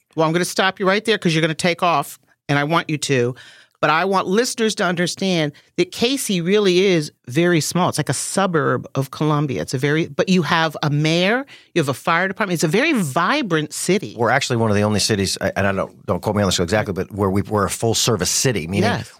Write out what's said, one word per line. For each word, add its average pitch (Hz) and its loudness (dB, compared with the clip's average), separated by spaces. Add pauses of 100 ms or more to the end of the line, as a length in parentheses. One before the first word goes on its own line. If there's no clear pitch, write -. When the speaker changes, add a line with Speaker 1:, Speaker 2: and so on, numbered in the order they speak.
(140)
Speaker 1:
Well, 160 2
I'm 160 0
gonna 175 0
stop 190 -2
you 190 -4
right 208 2
there 208 2
'cause 165 0
you're 160 2
gonna 160 0
take 170 -2
off, 156 0 (280)
and 143 2
I 143 2
want 165 0
you 151 -2
to. 127 0 (460)
But 151 2
I 165 2
want 185 0
listeners 220 0
to 202 -2
understand 175 0 (240)
that 175 0
Casey 240 -2
really 185 2
is 165 2 (160)
very 165 2
small. 170 0
It's - -2
like 147 -2
a 127 0
suburb 147 0
of 135 -2
Columbia. 147 0
It's - -4
a 131 -2
very, 147 0
but 147 -2
you 180 4
have 160 0
a 156 0
mayor, 170 0 (300)
you 170 2
have 139 -2
a 135 -2
fire 180 0
department. 190 -4
It's 156 0
a 160 2
very 254 2
vibrant 175 0
city. 175 -2
Speaker 2:
We're 113 2
actually 127 2
one 113 2
of 101 2
the 104 2
only 104 2
cities, 98 0
and 98 -2
I 98 0
don't, - -6
don't 92 -4
quote 104 -2
me 104 2
on 95 2
this - 0
exactly, 92 0
but 87 -6
where 101 0
we, 95 0
we're 104 -2
a 85 -6
full 113 -2
service 95 0
city, 101 0
meaning 131 0
Speaker 1:
Yes. 120 -6